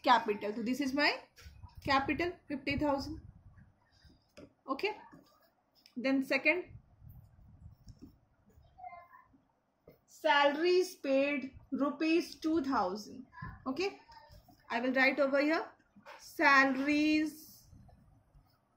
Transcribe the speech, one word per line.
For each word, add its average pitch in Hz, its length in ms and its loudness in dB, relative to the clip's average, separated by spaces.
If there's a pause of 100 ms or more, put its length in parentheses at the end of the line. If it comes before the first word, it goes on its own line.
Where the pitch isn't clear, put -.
कैपिटल। 214 480 2
तो 226 100 -8
this 254 200 -4
is 262 120 -2
my 294 160 2 (720)
capital, 294 460 0 (180)
fifty 285 280 -6
thousand, 294 440 -2 (1500)
okay। 381 220 -4 (1040)
Then 269 280 0
second, 311 400 0 (3500)
salaries 311 840 2 (140)
paid 269 460 0 (320)
rupees 320 520 0 (120)
two 320 160 2
thousand, 214 600 -4 (440)
okay। 349 240 -4 (800)
I 233 100 -2
will 254 200 0
write 277 200 4
over 277 260 2
here 330 160 2 (580)
salaries 294 1160 2 (1400)